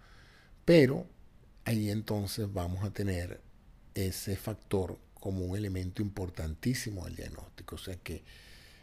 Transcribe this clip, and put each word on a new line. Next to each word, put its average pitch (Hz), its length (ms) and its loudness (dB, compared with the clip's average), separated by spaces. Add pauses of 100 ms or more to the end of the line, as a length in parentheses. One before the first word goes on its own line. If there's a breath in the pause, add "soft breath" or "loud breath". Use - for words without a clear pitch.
(640 soft breath)
pero 143 420 8 (580)
ahí 107 260 2
entonces 104 600 -2
vamos 92 340 -2
a 95 80 -2
tener 92 500 -2 (520)
ese 95 420 0
factor 98 640 -2 (220)
como 95 240 -2
un 92 120 0
elemento 95 460 -2
importantísimo 95 1040 -4
del 85 120 -8
diagnóstico. - 600 -12
O - 20 -10
sea 92 180 -8
que - 280 -8 (580 loud breath)